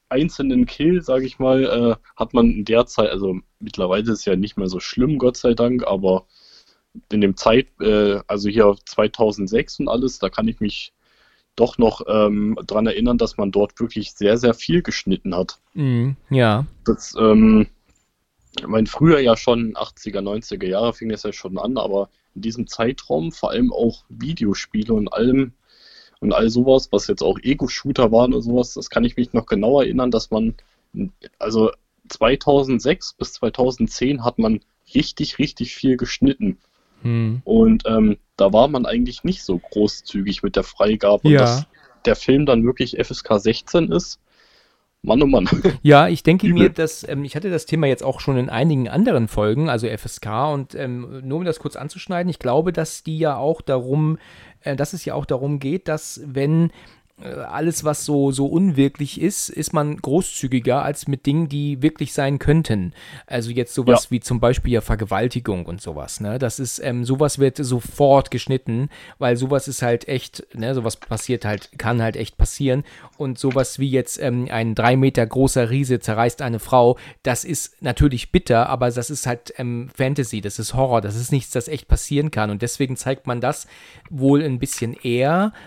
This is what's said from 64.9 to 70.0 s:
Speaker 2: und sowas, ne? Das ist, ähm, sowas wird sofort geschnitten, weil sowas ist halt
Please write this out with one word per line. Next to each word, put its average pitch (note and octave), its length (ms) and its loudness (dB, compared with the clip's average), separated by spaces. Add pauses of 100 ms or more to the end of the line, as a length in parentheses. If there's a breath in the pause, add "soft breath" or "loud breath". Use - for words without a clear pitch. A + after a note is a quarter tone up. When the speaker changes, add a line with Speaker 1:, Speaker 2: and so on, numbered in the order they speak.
Speaker 2:
und F2 160 -10
sowas, D2 400 -10
ne? G#2+ 160 -6
Das A#2+ 200 -4
ist, B2+ 200 -8
ähm, B2 260 -4
sowas C3+ 340 0
wird C3+ 200 2
sofort C3+ 720 2
geschnitten, B2+ 580 -4 (300 loud breath)
weil B2 180 0
sowas C3 320 -2
ist C3 140 -8
halt A#2+ 260 -2